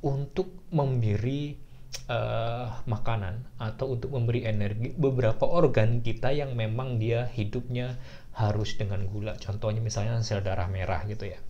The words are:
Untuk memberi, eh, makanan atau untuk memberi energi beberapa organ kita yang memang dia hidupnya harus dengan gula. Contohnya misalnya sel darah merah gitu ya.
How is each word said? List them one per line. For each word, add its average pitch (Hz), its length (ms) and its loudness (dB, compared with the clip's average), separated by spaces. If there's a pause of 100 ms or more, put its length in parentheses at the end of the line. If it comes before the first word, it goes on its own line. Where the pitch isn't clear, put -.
Untuk 143 460 -2 (240)
memberi, 135 880 0 (480)
eh, 117 600 -2 (200)
makanan 107 720 -2
atau 117 340 -4
untuk 117 220 -4
memberi 117 320 0
energi 107 480 0
beberapa 127 500 4
organ 120 540 6
kita 117 320 2
yang 139 240 0
memang 120 400 -2
dia 117 320 2
hidupnya 123 720 -4 (320)
harus 107 480 2
dengan 98 300 0
gula. 104 320 -4
Contohnya 107 420 -2
misalnya 110 400 0
sel 98 220 0
darah 92 260 0
merah 92 380 0
gitu 104 180 -6
ya. 90 120 -10 (100)